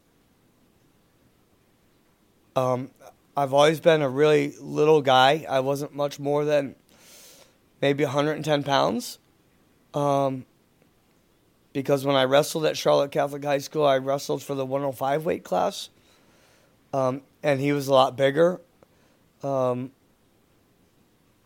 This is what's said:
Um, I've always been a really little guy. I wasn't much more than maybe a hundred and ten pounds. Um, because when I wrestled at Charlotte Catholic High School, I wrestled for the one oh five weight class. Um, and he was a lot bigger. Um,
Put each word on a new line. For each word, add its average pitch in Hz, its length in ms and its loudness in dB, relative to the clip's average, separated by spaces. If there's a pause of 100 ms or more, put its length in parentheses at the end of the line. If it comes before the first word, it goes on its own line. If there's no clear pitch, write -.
(2500)
Um, 127 360 -2 (440)
I've 139 180 -2
always 147 260 4
been 160 220 4
a 139 80 0
really 147 500 2
little 147 420 2
guy. 135 460 4
I 135 120 0
wasn't 139 340 -4
much 143 260 -6
more 147 260 -2
than 143 300 -2 (1040)
maybe 139 220 0
a 143 40 -2
hundred 143 260 -2
and 151 120 -8
ten 147 180 0
pounds. 143 560 -2 (760)
Um, 139 520 -2 (1300)
because 139 320 -2
when 139 100 0
I 131 80 4
wrestled 151 420 0
at 143 120 -2
Charlotte 147 340 0
Catholic 143 320 -4
High 143 160 -2
School, 147 260 -4
I 135 120 4
wrestled 139 440 -4
for 139 140 -8
the 135 100 -4
one 139 180 -6
oh 139 80 -4
five 139 340 -4
weight - 180 -4
class. - 460 -4 (1040)
Um, 135 280 -2 (220)
and 139 160 0
he 143 140 0
was 139 160 -4
a 139 40 2
lot 131 220 4
bigger. 147 460 0 (800)
Um, 127 480 -2 (1500)